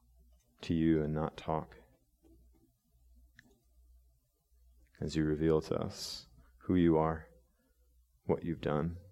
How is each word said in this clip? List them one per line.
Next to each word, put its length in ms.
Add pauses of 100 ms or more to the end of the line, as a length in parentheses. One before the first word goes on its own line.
(600)
to 140
you 260
and 140
not 200
talk, 420 (3250)
as 140
you 80
reveal 380
to 140
us 520 (320)
who 160
you 240
are, 260 (1000)
what 180
you've 160
done, 360 (140)